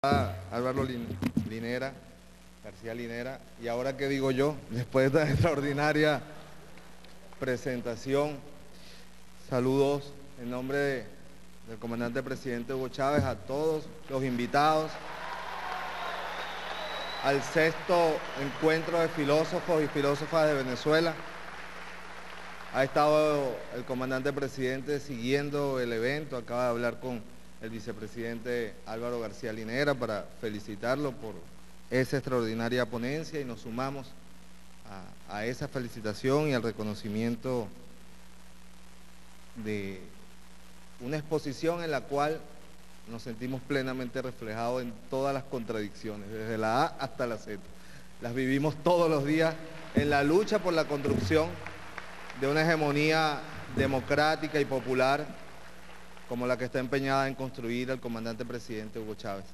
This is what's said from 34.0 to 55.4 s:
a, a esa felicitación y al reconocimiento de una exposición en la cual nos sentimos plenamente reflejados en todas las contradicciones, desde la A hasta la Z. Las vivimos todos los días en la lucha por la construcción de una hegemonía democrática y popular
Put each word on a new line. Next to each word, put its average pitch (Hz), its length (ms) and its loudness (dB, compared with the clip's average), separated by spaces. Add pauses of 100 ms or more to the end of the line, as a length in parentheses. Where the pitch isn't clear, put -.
a, 98 80 -4
a 107 100 0
esa 127 200 -2
felicitación 127 840 0
y 139 60 2
al 117 80 2
reconocimiento 110 1040 -2 (1900)
de 101 440 -2 (1000)
una 127 160 -2
exposición 151 680 0
en 165 80 0
la 131 120 2
cual 143 380 2 (680)
nos 113 120 -6
sentimos 127 400 -4
plenamente 131 600 -2
reflejados 120 600 -2
en 120 100 -6 (180)
todas 139 240 2
las 131 100 -2
contradicciones, 104 840 -4
desde 110 280 -2
la 113 260 6
A - 20 2 (140)
hasta 131 260 -2
la 113 120 -2
Z. 104 200 -8 (600)
Las 120 140 -4
vivimos 135 500 2
todos 170 260 8
los 143 140 4
días 156 300 4 (400)
en 147 160 4
la 143 120 6
lucha 202 360 6
por 175 160 2
la 160 100 6
construcción 139 640 4 (920)
de 135 60 2
una 151 160 6
hegemonía 156 800 6 (360)
democrática 147 840 4
y 143 40 6
popular 131 600 4 (1000)